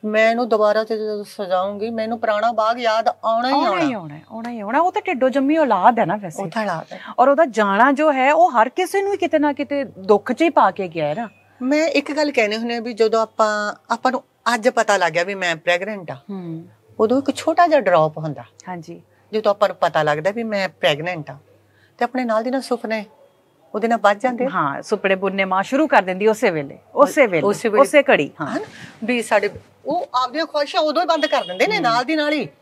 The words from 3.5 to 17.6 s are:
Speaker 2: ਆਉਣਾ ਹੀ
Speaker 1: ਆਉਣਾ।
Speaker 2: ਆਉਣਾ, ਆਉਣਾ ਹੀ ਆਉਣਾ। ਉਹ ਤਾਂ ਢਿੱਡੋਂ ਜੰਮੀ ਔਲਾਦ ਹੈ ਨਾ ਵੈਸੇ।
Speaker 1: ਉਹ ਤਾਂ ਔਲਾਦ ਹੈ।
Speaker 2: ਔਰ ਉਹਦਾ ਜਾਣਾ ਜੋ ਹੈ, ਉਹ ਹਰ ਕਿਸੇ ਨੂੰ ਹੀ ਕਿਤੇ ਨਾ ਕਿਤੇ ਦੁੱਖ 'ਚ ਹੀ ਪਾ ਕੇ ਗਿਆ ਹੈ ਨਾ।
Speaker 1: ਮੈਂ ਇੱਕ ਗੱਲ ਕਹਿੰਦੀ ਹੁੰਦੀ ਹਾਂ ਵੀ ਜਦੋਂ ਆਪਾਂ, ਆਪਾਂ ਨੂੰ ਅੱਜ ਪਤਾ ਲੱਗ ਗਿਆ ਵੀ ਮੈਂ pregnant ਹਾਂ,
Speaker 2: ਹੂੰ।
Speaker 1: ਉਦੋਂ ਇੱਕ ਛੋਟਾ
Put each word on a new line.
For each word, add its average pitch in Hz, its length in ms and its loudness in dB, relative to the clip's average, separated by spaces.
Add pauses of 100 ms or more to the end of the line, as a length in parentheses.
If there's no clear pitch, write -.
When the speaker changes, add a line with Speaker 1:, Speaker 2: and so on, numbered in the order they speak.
Speaker 2:
ਆਉਣਾ 294 160 2
ਹੀ 339 240 0
Speaker 1:
ਆਉਣਾ। 220 60 -6
Speaker 2:
ਆਉਣਾ, 156 200 -14 (120)
ਆਉਣਾ 226 200 -12
ਹੀ 240 100 -10
ਆਉਣਾ। 220 200 -2
ਉਹ 359 120 2
ਤਾਂ 415 100 -4
ਢਿੱਡੋਂ 262 280 0
ਜੰਮੀ 277 280 0
ਔਲਾਦ 226 400 4
ਹੈ 214 60 4
ਨਾ 175 120 -2
ਵੈਸੇ। 190 260 -10
Speaker 1:
ਉਹ 190 60 -6
ਤਾਂ 220 140 -4
ਔਲਾਦ 180 300 -6
ਹੈ। - 80 -16 (180)
Speaker 2:
ਔਰ 262 100 6
ਉਹਦਾ 277 160 6
ਜਾਣਾ 214 480 4
ਜੋ 302 200 2
ਹੈ, 262 220 4
ਉਹ 330 160 6
ਹਰ 240 180 4
ਕਿਸੇ 370 340 -2
ਨੂੰ 392 100 -2
ਹੀ 392 40 -2
ਕਿਤੇ 320 220 0
ਨਾ 294 140 0
ਕਿਤੇ 285 320 -4
ਦੁੱਖ 202 480 0
'ਚ 247 100 0
ਹੀ 330 80 4
ਪਾ 233 200 6
ਕੇ 185 180 -6
ਗਿਆ 160 180 -4
ਹੈ 147 80 -2
ਨਾ। 220 140 -8 (340)
Speaker 1:
ਮੈਂ 302 260 0
ਇੱਕ 285 240 -2
ਗੱਲ 294 180 0
ਕਹਿੰਦੀ 214 260 0
ਹੁੰਦੀ 233 180 -6
ਹਾਂ 240 60 -6
ਵੀ 233 120 -8
ਜਦੋਂ 226 300 2
ਆਪਾਂ, 214 520 0 (160)
ਆਪਾਂ 233 220 -2
ਨੂੰ 240 120 -6 (300)
ਅੱਜ 233 140 2
ਪਤਾ 214 280 2
ਲੱਗ 175 160 2
ਗਿਆ 170 120 0
ਵੀ 196 100 -6
ਮੈਂ 180 220 -2
pregnant 180 540 -4
ਹਾਂ, 135 60 -10 (140)
Speaker 2:
ਹੂੰ। 170 380 -10 (320)
Speaker 1:
ਉਦੋਂ 226 180 2
ਇੱਕ 277 180 -4
ਛੋਟਾ 330 300 2